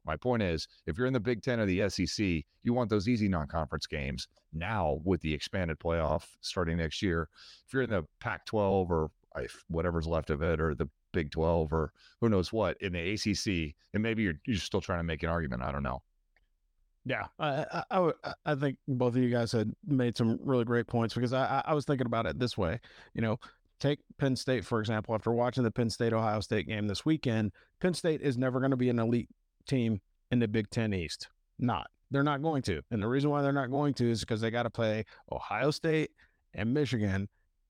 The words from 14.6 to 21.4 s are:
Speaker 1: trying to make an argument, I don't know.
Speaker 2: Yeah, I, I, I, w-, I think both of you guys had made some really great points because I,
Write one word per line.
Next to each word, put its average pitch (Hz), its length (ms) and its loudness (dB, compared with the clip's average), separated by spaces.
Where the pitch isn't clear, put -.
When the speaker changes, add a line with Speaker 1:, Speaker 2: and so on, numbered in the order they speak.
Speaker 1:
trying 87 200 -2
to 85 40 -2
make 80 180 -4
an 85 60 0
argument, 73 340 -2
I 71 80 -4
don't 69 120 -4
know. 65 180 -4
Speaker 2:
Yeah, 117 220 -4
I, 151 320 -2
I, 170 200 -4
I, - 60 -2
w-, 175 180 4
I 151 80 0
think 135 240 0
both 123 280 0
of 127 60 4
you 123 60 4
guys 117 240 0
had 107 200 0
made 131 320 0
some 113 240 2
really 127 240 0
great 120 220 0
points 113 260 0
because 120 220 -2
I, 131 100 0